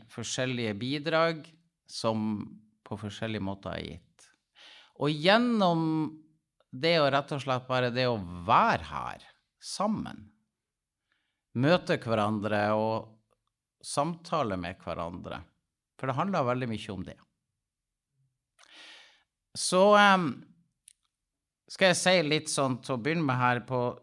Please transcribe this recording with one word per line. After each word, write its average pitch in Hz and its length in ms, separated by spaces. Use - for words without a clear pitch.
forskjellige 120 720
bidrag 156 720
som 107 600
på 107 140
forskjellige 107 460
måter 98 300
er 82 100
gitt. - 440
Og 147 100
gjennom 190 720
det 165 240
å 143 120
rett 139 240
og 131 80
slett 127 260
bare 127 240
det 127 160
å 117 80
være 127 420
her 64 360
sammen, 180 640
møte 156 480
hverandre 107 580
og 110 380
samtale 147 720
med 87 240
hverandre, 85 560
for 131 140
det 123 80
handler 165 320
veldig 127 220
mye 107 220
om 92 120
det. - 120
Så, 196 400
ehm, 190 320
skal 185 220
jeg 175 80
si 185 140
litt 156 240
sånn 131 320
til 135 120
å 117 60
begynne 160 220
med 127 160
her 123 240
på 127 160